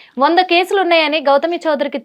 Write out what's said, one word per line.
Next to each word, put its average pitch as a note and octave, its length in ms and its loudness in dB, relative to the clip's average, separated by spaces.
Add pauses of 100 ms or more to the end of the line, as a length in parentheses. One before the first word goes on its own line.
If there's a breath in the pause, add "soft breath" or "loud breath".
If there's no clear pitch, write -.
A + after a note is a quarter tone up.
(240 loud breath)
వంద E4 160 2 (120)
కేసులు F4+ 340 0
ఉన్నాయని D#4+ 340 0 (100)
గౌతమి E4 360 0
చౌదరికి C#4+ 400 -4